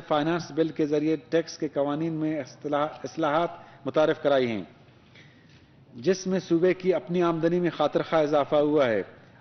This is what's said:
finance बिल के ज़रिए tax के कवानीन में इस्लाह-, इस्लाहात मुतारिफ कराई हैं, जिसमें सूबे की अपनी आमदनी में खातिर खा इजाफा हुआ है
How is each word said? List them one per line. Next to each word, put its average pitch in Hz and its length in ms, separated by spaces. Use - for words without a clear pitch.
finance 160 440
बिल 160 180
के 156 160
ज़रिए 151 300
tax 165 260
के 156 120
कवानीन 147 440
में 156 280
इस्लाह-, 147 640
इस्लाहात 160 600
मुतारिफ 156 360
कराई 135 240
हैं, 104 200
जिसमें 185 460
सूबे 170 340
की 185 180
अपनी 175 300
आमदनी 170 380
में 170 100
खातिर 151 320
खा 160 200
इजाफा 147 360
हुआ 147 280
है 104 180